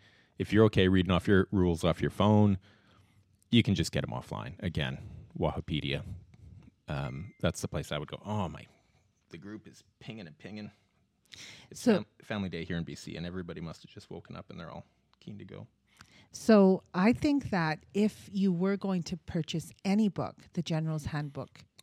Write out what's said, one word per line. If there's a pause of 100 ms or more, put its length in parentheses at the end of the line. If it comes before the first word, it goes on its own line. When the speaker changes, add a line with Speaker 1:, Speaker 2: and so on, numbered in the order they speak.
(380)
Speaker 1:
If
you're
okay
reading
off
your
rules
off
your
phone, (920)
you
can
just
get
'em
offline.
Again, (400)
Wahapedia. (840)
Um,
that's
the
place
I
would
go.
Oh,
my, (640)
the
group
is (160)
pinging
and
pinging. (1000)
It's
Speaker 2:
So
Speaker 1:
fam-, (160)
family
day
here
in
B
C,
and
everybody
must
have
just
woken
up
and
they're
all (340)
keen
to
go. (640)
Speaker 2:
So (100)
I
think
that
if
you
were
going
to
purchase (120)
any
book,
the
General's
Handbook (180)